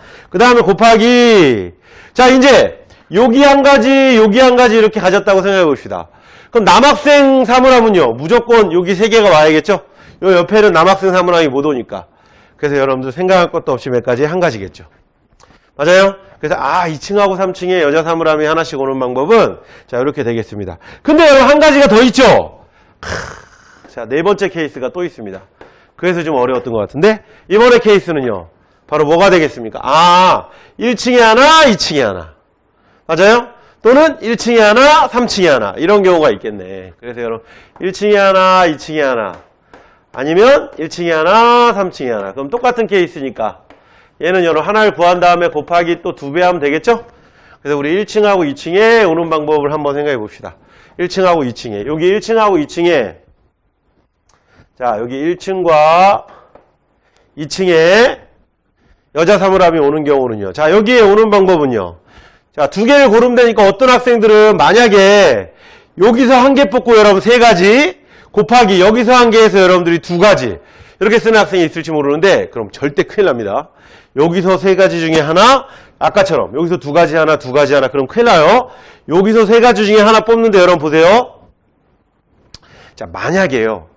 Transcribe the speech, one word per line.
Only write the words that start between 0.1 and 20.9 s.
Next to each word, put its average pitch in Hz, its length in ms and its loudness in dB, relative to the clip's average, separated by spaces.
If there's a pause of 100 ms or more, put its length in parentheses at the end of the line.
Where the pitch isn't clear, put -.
그 185 80 -8
다음에 240 240 4
곱하기. 202 1120 2 (420)
자, 247 140 2
이제 247 580 2 (260)
여기 240 300 2
한 277 220 4
가지, 269 540 2
여기 220 220 2
한 254 160 4
가지 240 220 2
이렇게 214 220 0
가졌다고 190 420 0
생각해 190 240 0
봅시다. 101 440 -6 (420)
그럼 220 140 0
남학생 269 800 2
사물함은요, 226 680 2
무조건 214 580 0
여기 180 220 -2
세 202 160 -2
개가 208 220 2
와야겠죠? 156 420 2 (480)
요 190 100 0
옆에는 185 420 2
남학생 190 380 2
사물함이 175 360 0
못 139 180 -4
오니까. 113 400 -6 (500)
그래서 143 220 -4
여러분들 135 340 -2
생각할 180 400 0
것도 160 200 -6
없이 131 180 -6
몇 120 160 -4
가지 127 200 -2
한 175 140 -4
가지겠죠. 107 440 -6 (920)
맞아요? 190 420 2 (220)
그래서 151 200 -6
아, 165 280 -4
이 151 120 -10
층하고 202 380 -2
삼 185 160 -4
층에 180 280 -4
여자 151 220 0
사물함이 160 420 -2
하나씩 160 340 -4
오는 135 200 -6
방법은 131 580 -2 (300)
자, 123 100 -8
이렇게 135 260 -4
되겠습니다. 104 540 -8 (240)